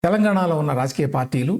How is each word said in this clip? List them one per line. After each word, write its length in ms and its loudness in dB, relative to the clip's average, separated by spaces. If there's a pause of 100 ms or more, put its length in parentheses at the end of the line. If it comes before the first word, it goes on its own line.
తెలంగాణలో 560 2
ఉన్న 140 0
రాజకీయ 320 -2
పార్టీలు 540 0